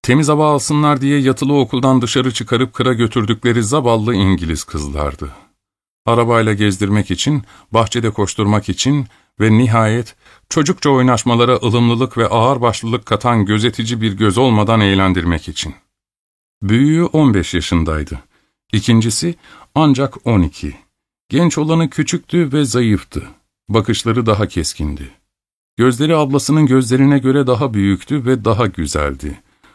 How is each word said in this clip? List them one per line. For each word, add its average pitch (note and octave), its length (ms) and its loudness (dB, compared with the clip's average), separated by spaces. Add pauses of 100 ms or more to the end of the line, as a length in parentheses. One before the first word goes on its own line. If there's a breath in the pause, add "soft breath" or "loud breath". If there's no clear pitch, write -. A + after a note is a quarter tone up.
Temiz C#3+ 260 2
hava D3+ 260 2
alsınlar D3 460 0
diye C#3+ 200 0
yatılı C3+ 340 0
okuldan C3 480 2
dışarı B2+ 300 -2
çıkarıp A#2 420 -4
kıra B2+ 180 0
götürdükleri A#2 720 0
zavallı A#2 520 0
İngiliz F2 500 0
kızlardı. D2 680 -8 (720)
Arabayla A#2 460 2
gezdirmek G2+ 580 0
için, C#3+ 320 -2 (300 loud breath)
bahçede A2+ 380 0
koşturmak G#2 580 -2
için C3 380 -2 (340 soft breath)
ve A2 180 4
nihayet A2+ 580 0 (320 soft breath)
çocukça D#3 420 0
oynaşmalara B2 680 2
ılımlılık A#2+ 600 0
ve A2+ 100 0
ağırbaşlılık A#2 800 0
katan A2+ 380 0
gözetici A2+ 560 -2
bir A2 120 -2
göz G2+ 260 0
olmadan A2+ 420 2
eğlendirmek F#2 680 0
için. - 260 -10 (880)
Büyüğü C#3+ 420 2
on C#3+ 300 2
beş F2+ 200 -2
yaşındaydı. D#2 640 -2 (540)
İkincisi A2+ 640 0 (400 loud breath)
ancak C#3 520 0
on A2 160 2
iki. D2+ 340 -6 (520)
Genç E3 300 0
olanı D#3+ 320 0
küçüktü D#3+ 640 -4
ve D3 120 0
zayıftı. A2+ 640 -2 (400)
Bakışları A2+ 580 -2
daha G#2 200 0
keskindi. D2 640 -6 (680)
Gözleri C3 400 2
ablasının D3 500 2
gözlerine C3 520 2
göre C3 280 0
daha B2 280 -2
büyüktü G2+ 520 -2
ve B2+ 180 -2
daha A2+ 220 0
güzeldi. D2 720 -6 (340 soft breath)